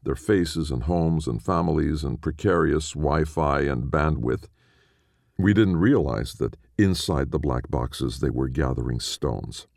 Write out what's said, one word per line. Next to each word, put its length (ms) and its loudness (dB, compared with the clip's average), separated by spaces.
their 120 -2
faces 560 0
and 120 -4
homes 440 0
and 140 -4
families 600 0
and 180 -4
precarious 720 0
Wi-Fi 680 0
and 300 -2
bandwidth. 560 0
We 160 4
didn't 240 4
realize 580 2
that 220 -4
inside 540 2
the 80 0
black 300 -2
boxes 500 -4
they 100 0
were 200 -2
gathering 500 -2
stones. 760 -6